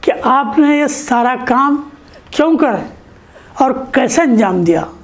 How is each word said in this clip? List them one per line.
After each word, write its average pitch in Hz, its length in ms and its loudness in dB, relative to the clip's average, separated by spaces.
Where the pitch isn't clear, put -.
कि - 80 0
आपने 285 680 2
ये 294 80 0
सारा 247 480 -2
काम 277 560 -2
क्यों 320 240 2
कर 240 220 0
और 262 120 2
कैसे 254 260 2
अंजाम 214 420 2
दिया। 165 240 0